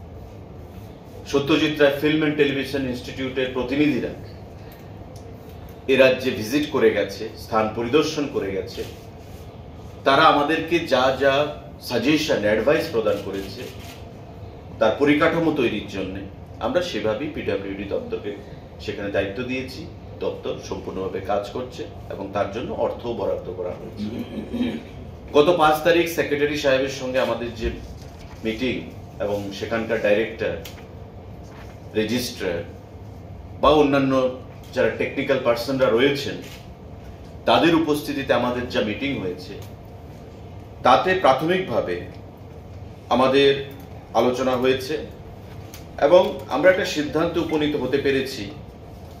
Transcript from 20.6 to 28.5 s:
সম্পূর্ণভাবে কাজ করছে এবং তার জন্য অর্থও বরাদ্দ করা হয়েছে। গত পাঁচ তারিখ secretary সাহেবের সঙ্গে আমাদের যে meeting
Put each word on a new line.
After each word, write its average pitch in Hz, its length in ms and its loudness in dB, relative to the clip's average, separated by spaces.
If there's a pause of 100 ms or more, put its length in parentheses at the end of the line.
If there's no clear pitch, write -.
সম্পূর্ণভাবে 92 500 -6 (120)
কাজ 104 120 2 (120)
করছে 127 280 -8 (300)
এবং 98 120 -8 (100)
তার 101 200 0
জন্য 110 140 -4 (160)
অর্থও 117 340 -4
বরাদ্দ 90 280 -2 (120)
করা 76 200 -4
হয়েছে। 104 280 -8 (1300)
গত 147 120 8 (140)
পাঁচ 156 140 6 (120)
তারিখ 170 180 6 (120)
secretary 143 460 0
সাহেবের 135 360 2
সঙ্গে 131 260 -2
আমাদের 117 240 -2 (100)
যে 117 80 -2 (800)
meeting 110 300 0 (480)